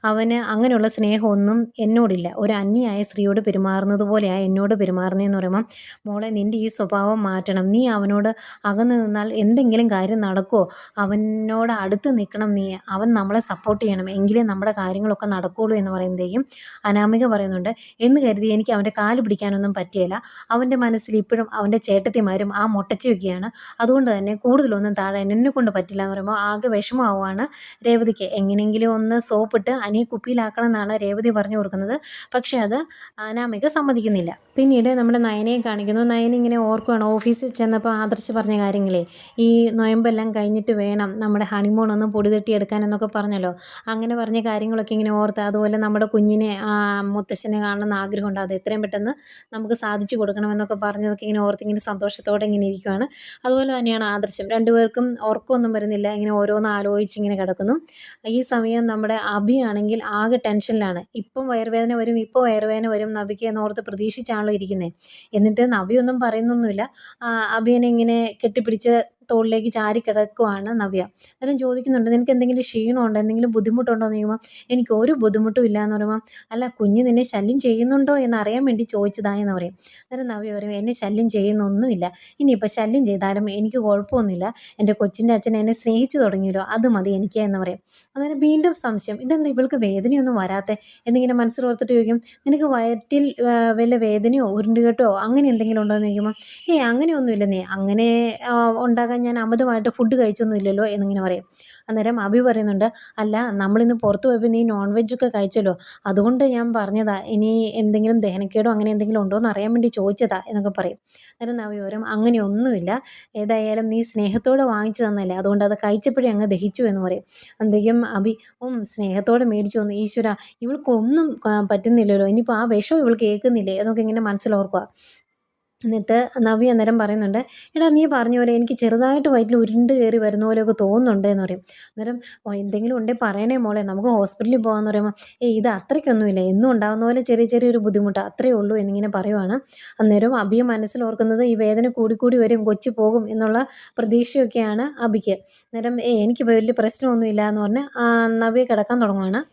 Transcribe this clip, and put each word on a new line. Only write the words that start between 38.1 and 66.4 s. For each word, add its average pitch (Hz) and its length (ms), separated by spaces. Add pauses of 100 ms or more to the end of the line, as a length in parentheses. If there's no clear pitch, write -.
പറഞ്ഞ 214 260
കാര്യങ്ങളെ, 196 440 (360)
ഈ 233 100 (220)
നൊയമ്പെല്ലാം 226 640
കഴിഞ്ഞിട്ട് 214 380
വേണം 202 460
നമ്മുടെ 208 260
ഹണിമൂൺ 214 480
ഒന്ന് 214 140
പൊടി 208 240
തട്ടിയെടുക്കാൻ 208 540
എന്നൊക്കെ 208 300
പറഞ്ഞല്ലോ, 202 400 (320)
അങ്ങനെ 226 300
പറഞ്ഞ 226 280
കാര്യങ്ങളൊക്കെ 220 500
ഇങ്ങനെ 214 160
ഓർത്ത്, 208 300
അതുപോലെ 208 380
നമ്മുടെ 214 280
കുഞ്ഞിനെ, 214 440 (120)
ആ, 214 100 (300)
മുത്തശ്ശനെ 208 580
കാണണമെന്ന് 208 360
ആഗ്രഹമുണ്ട്, 196 440
അത് 190 120
എത്രയും 208 300
പെട്ടെന്ന് 208 300 (400)
നമുക്ക് 220 220
സാധിച്ചു 208 420
കൊടുക്കണമെന്നൊക്കെ 208 640
പറഞ്ഞതൊക്കെ 208 420
ഇങ്ങനെ 214 160
ഓർത്ത് 202 220
ഇങ്ങനെ 208 180
സന്തോഷത്തോടെ 202 640
ഇങ്ങനെ 202 200
ഇരിക്കുവാണ്. 196 400 (380)
അതുപോലെ 262 280
തന്നെയാണ് 226 320
ആദർശം, 202 440
രണ്ടുപേർക്കും 233 720
ഉറക്കമൊന്നും 220 500
വരുന്നില്ല, 208 400
ഇങ്ങനെ 208 200
ഓരോന്ന് 208 360
ആലോചിച്ച് 202 500
ഇങ്ങനെ 202 180
കിടക്കുന്നു. 196 400 (500)
ഈ 233 140
സമയം 233 460
നമ്മുടെ 214 320 (140)
അബിയാണെങ്കിൽ 214 680 (120)
ആകെ 220 240
ടെൻഷനിലാണ്. 208 680 (120)
ഇപ്പം 262 340
വയറുവേദന 226 460
വരും, 233 240
ഇപ്പം 226 240
വയറുവേദന 220 460
വരും 214 240
നവിക്ക് 208 340
എന്നോർത്ത് 214 340
പ്രതീക്ഷിച്ചാണല്ലോ 214 720
ഇരിക്കുന്നത്. 190 380 (420)
എന്നിട്ട് 214 280 (100)
നവി 196 240
ഒന്നും 254 240
പറയുന്നൊന്നുമില്ല. 226 640 (400)